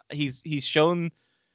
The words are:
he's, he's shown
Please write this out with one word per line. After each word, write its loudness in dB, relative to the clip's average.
he's, -6
he's -4
shown 2